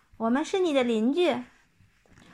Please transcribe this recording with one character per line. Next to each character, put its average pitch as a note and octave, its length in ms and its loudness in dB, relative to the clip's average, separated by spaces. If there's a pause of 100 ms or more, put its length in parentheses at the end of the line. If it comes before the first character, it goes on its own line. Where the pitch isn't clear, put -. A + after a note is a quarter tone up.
(180)
我 A3+ 100 -2
们 C#4 160 0
是 G4 140 -2
你 E4+ 160 0
的 B3+ 100 2
邻 A#3 260 0
居。” D4 320 0 (920)